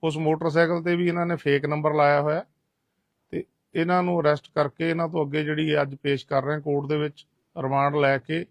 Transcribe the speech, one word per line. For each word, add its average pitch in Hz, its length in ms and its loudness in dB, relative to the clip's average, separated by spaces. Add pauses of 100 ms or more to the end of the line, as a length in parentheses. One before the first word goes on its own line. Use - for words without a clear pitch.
ਉਸ 156 120 -2
ਮੋਟਰਸਾਈਕਲ 160 640 0
ਤੇ 175 140 0
ਵੀ 175 120 0
ਇਹਨਾਂ 170 180 -2
ਨੇ 175 100 -2
ਫੇਕ 143 280 0
ਨੰਬਰ 151 300 0
ਲਾਇਆ 147 260 4
ਹੋਇਆ 151 240 -2 (840)
ਤੇ 87 140 -6 (300)
ਇਹਨਾਂ 180 280 2
ਨੂੰ 175 180 0
ਅਰੈਸਟ 147 340 0
ਕਰਕੇ 156 360 -2
ਇਹਨਾਂ 165 180 -2
ਤੋਂ 160 180 -2
ਅੱਗੇ 151 180 -2
ਜਿਹੜੀ 151 380 0
ਅੱਜ 139 120 -4
ਪੇਸ਼ 139 320 -4
ਕਰ 139 160 -2
ਰਹੇ 143 120 -4
ਹਾਂ 151 60 -6
ਕੋਰਟ 143 280 -2
ਦੇ 151 80 0
ਵਿੱਚ, 147 300 -6 (360)
ਰਿਮਾਂਡ 139 340 0
ਲੈ 139 220 4
ਕੇ 160 320 -6